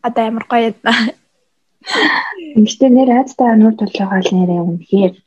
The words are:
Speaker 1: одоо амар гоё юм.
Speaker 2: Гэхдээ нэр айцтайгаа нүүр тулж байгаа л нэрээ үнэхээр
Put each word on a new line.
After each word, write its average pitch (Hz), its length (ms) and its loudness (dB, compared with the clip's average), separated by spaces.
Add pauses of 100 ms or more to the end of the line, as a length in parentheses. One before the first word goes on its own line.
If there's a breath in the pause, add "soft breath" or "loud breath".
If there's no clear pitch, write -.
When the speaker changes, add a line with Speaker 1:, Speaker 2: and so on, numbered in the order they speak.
Speaker 1:
одоо 233 240 -2
амар 226 160 -8
гоё 226 320 -2
юм. - 0 - (1800 loud breath)
Speaker 2:
Гэхдээ 254 320 2
нэр 254 180 4
айцтайгаа 240 480 0
нүүр 220 160 4
тулж 208 220 -6
байгаа 190 260 -2
л - 140 -2
нэрээ 175 260 0
үнэхээр 180 520 -2 (120)